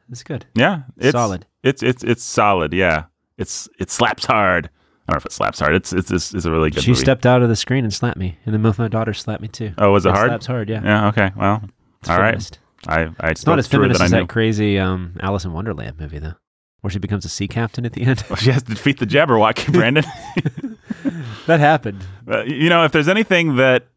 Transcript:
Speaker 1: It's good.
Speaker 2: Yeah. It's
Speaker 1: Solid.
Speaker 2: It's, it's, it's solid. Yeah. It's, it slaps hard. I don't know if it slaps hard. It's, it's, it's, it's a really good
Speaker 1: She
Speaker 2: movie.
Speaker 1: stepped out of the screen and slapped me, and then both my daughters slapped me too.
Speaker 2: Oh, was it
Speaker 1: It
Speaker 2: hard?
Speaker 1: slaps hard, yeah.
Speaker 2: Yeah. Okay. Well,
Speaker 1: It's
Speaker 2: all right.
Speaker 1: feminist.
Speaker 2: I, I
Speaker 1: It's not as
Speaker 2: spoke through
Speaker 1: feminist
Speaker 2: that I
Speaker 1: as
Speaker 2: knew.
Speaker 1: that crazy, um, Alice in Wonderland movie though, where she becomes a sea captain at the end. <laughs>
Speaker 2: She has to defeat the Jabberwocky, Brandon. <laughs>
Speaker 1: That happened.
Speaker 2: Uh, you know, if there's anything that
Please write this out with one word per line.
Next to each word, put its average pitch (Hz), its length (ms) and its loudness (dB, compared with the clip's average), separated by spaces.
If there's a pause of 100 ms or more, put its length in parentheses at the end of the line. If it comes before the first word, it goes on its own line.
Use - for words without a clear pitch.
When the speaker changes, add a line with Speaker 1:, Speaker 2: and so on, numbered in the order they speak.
(100)
Speaker 1:
It's 120 120 -16
good. 135 220 -10 (100)
Speaker 2:
Yeah. 151 280 2 (160)
It's 127 140 2
Speaker 1:
Solid. 104 340 -2 (160)
Speaker 2:
It's, 135 200 0
it's, 123 220 0
it's 113 200 0
solid. 95 480 2
Yeah. 85 320 2 (340)
It's, - 300 -10 (100)
it - 120 -8
slaps - 360 -2
hard. 92 420 2 (400)
I - 40 0
don't 78 40 0
know - 20 -2
if - 80 -8
it - 60 -12
slaps - 280 -4
hard. 76 140 2
It's, - 180 -2
it's, 90 180 -2
it's, 87 240 -2
it's 78 120 -4
a 82 40 -2
really 80 200 2
good - 120 -4
Speaker 1:
She 117 80 2
Speaker 2:
movie. 123 100 4
Speaker 1:
stepped 131 260 2
out 123 160 4
of 117 60 2
the 113 80 2
screen 131 280 -2
and 104 100 -2
slapped - 240 -4
me, 92 260 -6
and 107 100 -4
then 107 80 0
both 110 160 2
my 117 100 -2
daughters 110 320 -4
slapped 107 220 -8
me 107 60 -12
too. 104 300 -10
Speaker 2:
Oh, 101 140 4
was 98 120 4
it 92 60 4
Speaker 1:
It 92 60 2
Speaker 2:
hard? 110 140 2
Speaker 1:
slaps 117 160 -6
hard, 117 220 -4
yeah. 107 160 -4
Speaker 2:
Yeah. 104 240 2
Okay. 104 280 0
Well, 104 260 0 (380)
Speaker 1:
It's - 100 -8
Speaker 2:
all 85 80 2
right. 98 140 4
Speaker 1:
feminist. - 260 -8 (280)
Speaker 2:
I, 80 220 0 (100)
I 82 120 -2
Speaker 1:
It's - 160 -4
not 160 120 4
as 120 60 0
Speaker 2:
spoke 139 140 2
through 139 60 4
Speaker 1:
feminist 127 140 2
Speaker 2:
that 92 60 4
I - 20 4
Speaker 1:
as 87 60 4
Speaker 2:
knew. 95 80 4
Speaker 1:
that 90 80 -4
crazy, 107 500 0
um, 92 420 -2
Alice 95 260 -4
in 85 80 -8
Wonderland 78 440 -8
movie 76 200 -10
though, 78 160 -10 (480)
where 101 80 -4
she 98 80 -6
becomes 95 260 -4
a 87 60 -10
sea 98 180 -6
captain 117 380 -4
at 113 80 -8
the - 80 -6
end. 123 280 2
<laughs> 95 80 -6
Speaker 2:
She 117 140 4
has 127 100 2
to 110 120 -8
defeat 139 240 0
the 120 80 -2
Jabberwocky, 120 680 2
Brandon. 143 360 4
<laughs> - 60 -14 (1300)
Speaker 1:
That 160 140 4
happened. 113 440 2 (260)
Speaker 2:
Uh, 110 140 0
you 143 240 0
know, 170 160 4
if 151 80 0
there's 156 160 2
anything 175 480 2
that 127 300 4 (100)